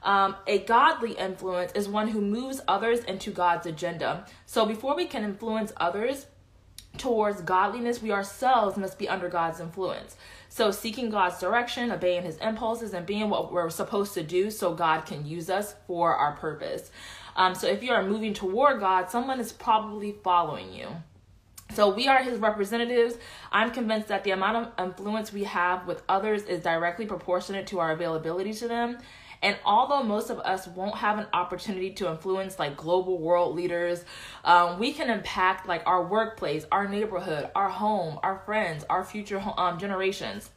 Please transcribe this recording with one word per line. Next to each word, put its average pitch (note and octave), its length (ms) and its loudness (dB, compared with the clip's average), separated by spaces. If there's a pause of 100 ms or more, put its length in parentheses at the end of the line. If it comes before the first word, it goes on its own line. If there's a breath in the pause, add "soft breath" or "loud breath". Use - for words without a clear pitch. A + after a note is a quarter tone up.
Um, G3 340 4 (100)
a G3+ 120 2
godly A#3 540 4
influence F#3 600 -4
is G3+ 160 0
one G#3+ 200 0
who A3 120 0
moves B3 480 -2
others A3+ 360 2
into F#3+ 260 -6
God's F3 340 2
agenda. E3 600 -4 (180 loud breath)
So A3+ 220 2
before A3+ 280 -2
we F4 120 0
can A3+ 180 -4
influence G#3+ 540 -4
others G#3+ 480 -2 (720)
towards G#3+ 420 0
godliness, G#3 600 2
we G#3+ 100 0
ourselves G#3 640 2
must F#3+ 220 -6
be - 100 -4
under F3+ 220 -2
God's E3+ 280 0
influence. E3+ 600 -6 (320 loud breath)
So A3 200 2
seeking A3+ 380 -4
God's F#3+ 320 2
direction, A#3+ 520 0
obeying F3+ 320 2
his D#3 140 -6
impulses, A3 540 -2
and F3 140 -6
being G#3 240 0
what - 240 -2
we're E3+ 160 0
supposed G3+ 440 -2
to F3 80 -2
do F3+ 280 2
so F#3+ 240 -2
God D#3+ 320 2
can D3+ 200 -8
use E3 220 -6
us G3 260 -2 (120)
for E3+ 280 4
our D3 180 2
purpose. D3+ 580 -8 (460 loud breath)
Um, F#3 180 4
so - 140 -2
if G3+ 160 0
you B3 80 0
are G#3 100 4
moving G#3 320 0
toward A3 460 4
God, F#3+ 300 2
someone B3+ 280 -2
is A3+ 140 -6
probably G#3 720 0
following E3 480 2
you. F2 160 -10 (840)
So G#3 160 6
we A3 200 2
are C4+ 120 8
his A#3+ 200 -2
representatives. A#3 760 2 (380 loud breath)
I'm A3+ 180 2
convinced A3 380 -2
that G3 160 -2
the G3 80 2
amount F#3+ 240 2
of A#3 280 -4
influence G#3 480 -4
we G3+ 120 -4
have F3+ 420 0
with F3 220 -6
others G3+ 360 2
is F3 200 -4
directly E3+ 420 0
proportionate F#3+ 640 -4
to G3 100 -4
our E3 140 0
availability E3 600 -2
to A#3 120 -6
them. A#3+ 320 -2 (420 loud breath)
And G3 240 2
although C4 380 4
most G#3+ 280 0
of G#3 100 -6
us F#3 260 -2
won't F#3 300 -6
have G#3+ 240 0
an G#3 120 -8
opportunity F#3 600 -2
to F#3+ 180 -4
influence, F#3+ 480 -4
like, C#3+ 180 -4
global F3+ 420 2
world E3+ 360 4
leaders, F3 500 -2 (400 loud breath)
um, F3 360 8
we B3+ 120 0
can D4+ 160 -2
impact, G3 600 0
like, E3+ 180 -2
our F3+ 180 4
workplace, F3 680 -2
our G3 160 2
neighborhood, F#3+ 640 -2
our G3 140 2
home, F#3 560 0
our F#3+ 160 -2
friends, F#3 500 -2
our D3 140 2
future G3+ 340 -6
ho-, G3 180 -4
um, E3+ 220 0
generations. G3 800 -4